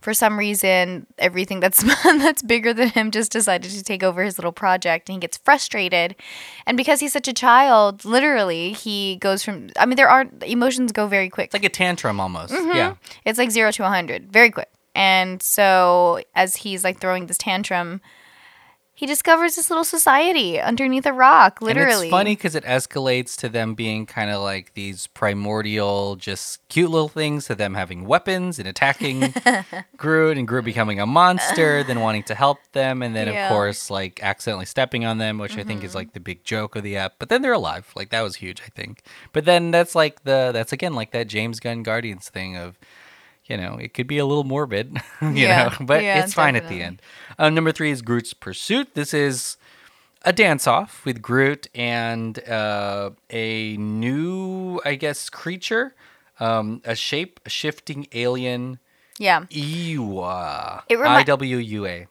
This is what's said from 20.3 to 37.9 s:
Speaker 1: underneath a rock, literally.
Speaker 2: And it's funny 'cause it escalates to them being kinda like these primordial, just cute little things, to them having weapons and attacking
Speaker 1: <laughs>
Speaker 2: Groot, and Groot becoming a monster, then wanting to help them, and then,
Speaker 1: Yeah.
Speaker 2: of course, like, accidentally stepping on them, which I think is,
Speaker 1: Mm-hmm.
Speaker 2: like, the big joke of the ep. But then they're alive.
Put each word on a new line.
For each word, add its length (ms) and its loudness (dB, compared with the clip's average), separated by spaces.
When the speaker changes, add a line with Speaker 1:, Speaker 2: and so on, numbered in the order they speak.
Speaker 1:
underneath 460 0
a 80 0
rock, 480 6
literally. 300 2
Speaker 2:
And 140 4
it's 40 -6
funny 260 4
'cause 200 -4
it 100 -4
escalates 720 -2
to 100 -6
them 280 -2
being 320 -4
kinda 320 -4
like 340 -6
these 320 -10
primordial, 1120 -2
just 520 -10
cute 220 2
little 180 0
things, 380 -4
to 80 -6
them 220 -4
having 320 -6
weapons 500 0
and 100 -10
attacking 680 0
Speaker 1:
<laughs> 360 -14
Speaker 2:
Groot, 420 2
and 80 -4
Groot 180 -2
becoming 340 -2
a 60 0
monster, 800 4
then 160 -2
wanting 240 0
to 100 -6
help 240 2
them, 320 -2
and 120 -4
then, 120 -2
Speaker 1:
Yeah. 180 -4
Speaker 2:
of 60 2
course, 400 0
like, 320 -6
accidentally 420 -4
stepping 400 -4
on 140 -2
them, 180 -4
which 220 -10
I 40 -8
think 200 -8
is, 80 -12
Speaker 1:
Mm-hmm. 80 -10
Speaker 2:
like, 140 -14
the 60 -14
big 240 -14
joke 320 -6
of 60 -8
the 160 -8
ep. 220 -6
But 100 -10
then 140 0
they're 100 0
alive. 420 -4